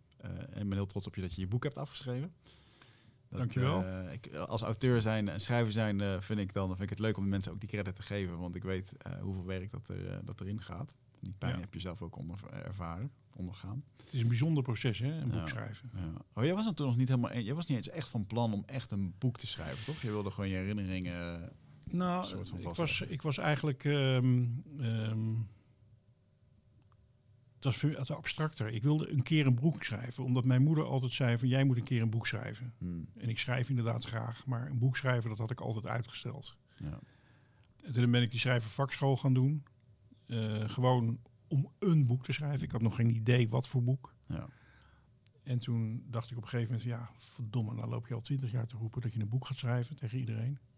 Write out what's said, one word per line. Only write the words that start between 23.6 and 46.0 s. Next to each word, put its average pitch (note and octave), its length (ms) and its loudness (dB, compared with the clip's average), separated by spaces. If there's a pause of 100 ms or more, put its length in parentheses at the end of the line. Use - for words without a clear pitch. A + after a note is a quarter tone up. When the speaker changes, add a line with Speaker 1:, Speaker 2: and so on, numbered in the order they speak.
Speaker 2:
ehm, C3 640 6 (320)
ehm, A2 560 0 (2250)
het - 100 -6
was B2+ 120 4
veel D3 280 0
te D3+ 100 -4
abstracter. - 540 -2
Ik A2 140 -2
wilde D3+ 280 4
een C3 120 4
keer D3+ 240 6
een B2+ 80 8
boek C#3+ 300 2
schrijven, A#2+ 400 -4
omdat B2+ 200 4
mijn B2+ 180 8
moeder D3+ 220 6
altijd B2+ 280 0
zei A#2+ 260 4
van, B2+ 100 2
"Jij C3+ 160 6
moet C3 120 6
een A#2 80 0
keer A#2 180 2
een A2 80 2
boek A2 160 0
schrijven." A2+ 520 -4
Speaker 1:
Hmm. F2 360 -6
Speaker 2:
En - 140 -4
ik A#2 100 0
schrijf B2+ 300 0
inderdaad A#2 360 2
graag, A#2 420 -4
maar B2 240 -2
een C3 80 0
boek B2+ 180 4
schrijven, A#2+ 340 2
dat G#2+ 80 -4
had A2+ 120 -2
ik B2+ 100 -6
altijd A2+ 260 -4
uitgesteld. - 720 -6 (200)
Speaker 1:
Ja. - 240 -8 (840)
Speaker 2:
En E3+ 80 -8
toen A#2+ 180 4
ben A#2+ 120 6
ik A2 80 2
die A#2+ 100 -4
schrijvervakschool B2+ 760 2
gaan C3 180 4
doen. C#3 300 4 (600)
Eh, A2 420 -2
gewoon B2 500 4 (300)
om C#3+ 300 2
een D#3+ 280 6
boek B2+ 180 2
te C#3 80 -2
schrijven. C#3+ 300 -2
Ik - 100 -4
had A#2 100 0
nog A2+ 120 4
geen A#2 200 4
idee A#2 340 6
wat B2+ 200 0
voor B2+ 140 2
boek. C3 320 0 (120)
Speaker 1:
Ja. - 220 -6 (960)
Speaker 2:
En B2 160 0
toen A2+ 520 -2